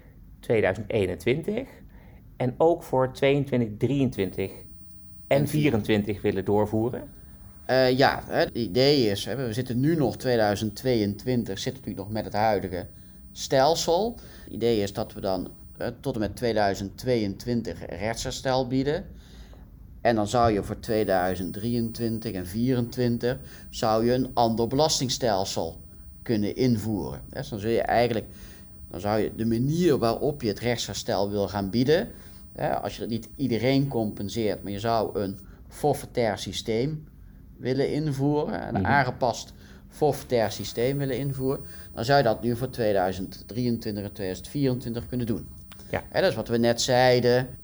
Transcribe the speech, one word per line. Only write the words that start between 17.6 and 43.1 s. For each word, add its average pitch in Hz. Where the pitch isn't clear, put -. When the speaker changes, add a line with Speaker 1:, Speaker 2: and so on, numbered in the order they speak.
Speaker 2:
rechtsherstel 123
bieden. 135
En 120
dan 104
zou 117
je 98
voor 104
tweeduizend 92
drieëntwintig 113
en 90
vierentwintig 120
zou 113
je 120
een 127
ander 117
belastingstelsel 117
kunnen 104
invoeren. 101
Hè, -
dus 139
dan 104
zul 104
je 113
eigenlijk, 113
dan -
zou 104
je 95
de 113
manier 139
waarop 117
je 117
het 98
rechtsherstel 107
wil 101
gaan 98
bieden, 135
hè, -
als 104
je -
dat 98
niet 113
iedereen 131
compenseert, 107
maar 92
je 101
zou 113
een 98
forfaitair -
systeem 117
willen 131
invoeren, 147
een -
Speaker 1:
Mhm. 107
Speaker 2:
aangepast 127
forfaitair 123
systeem 120
willen 135
invoeren, 131
dan 113
zou 139
je 143
dat 110
nu 117
voor 127
tweeduizend 95